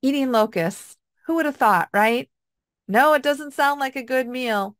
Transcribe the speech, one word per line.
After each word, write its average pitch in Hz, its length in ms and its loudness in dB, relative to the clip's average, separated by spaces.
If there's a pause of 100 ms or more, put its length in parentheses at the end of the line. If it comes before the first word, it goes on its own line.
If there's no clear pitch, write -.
Eating 269 300 0
locusts, 214 640 -2 (300)
who 330 80 -2
would 320 100 0
have 285 120 -4
thought, 202 360 2
right? 226 340 0 (600)
No, 262 260 4
it 285 80 2
doesn't 285 320 -4
sound 285 260 0
like 262 180 -6
a 262 40 -6
good 254 260 -2
meal. 226 520 -4